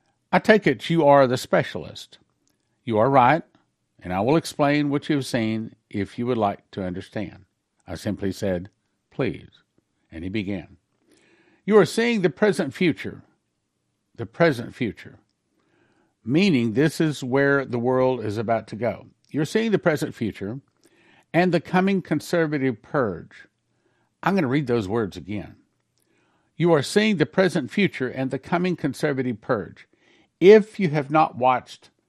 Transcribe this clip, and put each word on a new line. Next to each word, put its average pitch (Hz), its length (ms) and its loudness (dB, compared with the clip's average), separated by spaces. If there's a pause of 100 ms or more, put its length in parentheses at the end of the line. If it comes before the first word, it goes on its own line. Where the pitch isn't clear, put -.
(320)
"I 180 60 2
take 208 280 2
it 143 240 -2
you 165 160 2
are 143 200 6
the 123 100 -2
specialist." - 840 -6 (640)
"You 110 140 0
are 120 120 4
right, 135 320 6 (560)
and - 140 -10
I 95 80 -2
will 131 160 2
explain 147 540 0
what 139 180 -4
you 151 80 2
have 131 100 -4
seen 110 480 -4 (140)
if 98 300 -6
you 120 80 -6
would 123 120 -2
like 101 340 -2
to 98 120 -8
understand." 92 600 -10 (420)
I 92 80 -12
simply 95 380 -6
said, 95 360 -6 (420)
"Please," - 520 -8 (480)
and 82 140 -14
he 95 60 -8
began. 95 460 -8 (880)
"You 208 140 6
are 180 80 8
seeing 226 360 -2
the 170 80 2
present 175 440 0
future, - 480 -2 (920)
the 113 120 -8
present 143 480 0
future, - 440 -10 (1080)
meaning 131 480 2
this 147 280 0
is 151 240 -2
where 139 400 2
the 120 140 -6
world 127 460 0
is 107 140 -6
about 113 300 -2
to 117 80 -12
go. 104 300 -6 (240)
You're 147 140 -4
seeing 220 280 -2
the 180 60 2
present 156 360 -2
future 104 460 -8 (720)
and 175 180 2
the 165 80 0
coming 190 400 0
conservative 147 800 -2
purge." 104 640 -6 (760)
I'm 180 120 -2
gonna 165 140 0
read 139 180 -2
those 117 220 -2
words 104 280 -4
again. 92 400 -12 (1000)
"You 170 160 2
are 147 100 4
seeing 208 360 0
the - 80 2
present 190 440 0
future 160 380 -2
and 131 220 -6
the 139 80 -6
coming 175 380 -2
conservative 131 640 -4
purge." 90 460 -6 (540)
If 208 400 8
you 185 100 0
have 143 200 -2
not 156 260 2
watched 123 540 -2 (180)